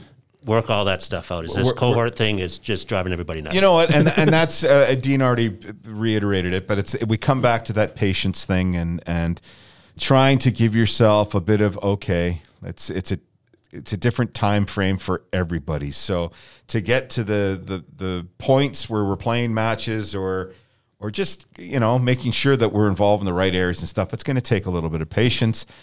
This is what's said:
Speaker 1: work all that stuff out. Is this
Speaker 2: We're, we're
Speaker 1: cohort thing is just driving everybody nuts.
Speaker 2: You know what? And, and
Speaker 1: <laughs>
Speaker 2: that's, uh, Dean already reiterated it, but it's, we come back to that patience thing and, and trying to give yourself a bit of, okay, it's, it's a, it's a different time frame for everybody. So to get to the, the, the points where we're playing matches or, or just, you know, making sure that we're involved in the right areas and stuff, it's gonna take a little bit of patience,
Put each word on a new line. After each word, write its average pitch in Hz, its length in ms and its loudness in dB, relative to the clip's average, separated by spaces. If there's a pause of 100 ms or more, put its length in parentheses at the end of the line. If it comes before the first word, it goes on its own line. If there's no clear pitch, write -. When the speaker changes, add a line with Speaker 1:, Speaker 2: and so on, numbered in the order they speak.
(440)
Speaker 1:
work 113 260 0
all 104 140 0
that 95 180 -2
stuff - 300 -8
out. 85 120 -6
Is 85 100 -6
this 123 120 2
Speaker 2:
We're, 127 60 2
we're 123 40 -6
Speaker 1:
cohort 117 400 0
thing 107 220 0
is 90 200 -6
just - 300 -6
driving 92 240 -2
everybody 80 300 -6
nuts. 156 120 -6
Speaker 2:
You 185 60 2
know 190 140 6
what? 165 180 4
And, 151 240 4
and 151 140 4
Speaker 1:
<laughs> - 20 6
Speaker 2:
that's, 160 300 2
uh, 139 380 6
Dean 135 200 2
already 117 360 2 (280)
reiterated 104 720 0
it, 92 140 -4
but 101 100 0
it's, 101 260 -4
we 107 120 2
come 131 260 0
back 117 220 2
to - 80 -6
that 104 240 0
patience 95 480 -2
thing 92 320 0
and, 85 300 -4
and 85 340 -2 (580)
trying 135 400 4
to 123 140 2
give 113 240 2
yourself 107 580 4
a 101 60 0
bit 101 200 2
of, 101 220 0
okay, 87 600 -2 (200)
it's, - 280 -8
it's 90 200 -4
a, 90 80 -2 (540)
it's - 200 -14
a 104 40 -2
different 117 380 -2
time 101 320 0
frame 95 320 0
for 92 240 -4 (100)
everybody. 78 580 -4
So 87 400 -4 (380)
to 117 120 -2
get 117 300 0
to 117 140 -4
the, 98 380 0
the, 92 220 -8 (120)
the 92 300 -6 (120)
points 135 500 0
where 104 160 -2
we're 98 120 -2
playing 117 360 -2
matches 110 640 -2
or, 92 400 -4 (460)
or 104 100 -8
just, - 360 -6 (120)
you - 220 -4
know, 117 180 4
making 127 320 0
sure 139 260 2
that 110 160 2
we're 104 140 4
involved 101 340 2
in 101 60 -4
the 92 60 -2
right 92 200 2
areas 90 280 0
and - 80 -8
stuff, - 260 -4
it's - 80 -6
gonna 131 180 -2
take 104 260 0
a 92 40 -4
little 82 200 -2
bit 80 120 -4
of 78 80 -8
patience, 113 560 0 (160)